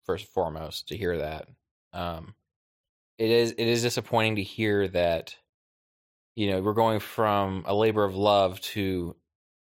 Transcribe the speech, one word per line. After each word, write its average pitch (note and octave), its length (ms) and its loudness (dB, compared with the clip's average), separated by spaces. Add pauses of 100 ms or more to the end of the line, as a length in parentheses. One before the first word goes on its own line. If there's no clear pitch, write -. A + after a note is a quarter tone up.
first F#2 200 -4
and - 80 -20
foremost, D#2+ 560 -6
to D2+ 80 -8
hear F2 200 -2
that. D2+ 320 -8 (420)
Um, E2+ 420 -10 (840)
it A2+ 120 0
is, A#2 220 4
it A2+ 160 -2
is A#2 140 2
disappointing A2+ 560 0
to G2 60 -2
hear G2+ 460 0
that, E2+ 460 0 (1000)
you G#2 120 0
know, F#2+ 120 2
we're G#2 120 0
going A2 280 2
from G2+ 680 0
a G2+ 80 0
labor G#2+ 300 4
of F#2+ 100 -4
love G2 460 2
to F#2 540 -4 (640)